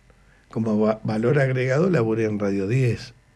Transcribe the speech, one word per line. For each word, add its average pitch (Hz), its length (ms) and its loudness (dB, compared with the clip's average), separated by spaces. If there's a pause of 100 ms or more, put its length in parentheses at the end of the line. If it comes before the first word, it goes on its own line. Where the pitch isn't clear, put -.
(500)
como 110 280 -2
va-, 107 240 2
valor 117 360 0
agregado, 131 500 0
laburé 113 360 0
en 107 140 -2
Radio 98 280 -2
diez 120 480 -2 (220)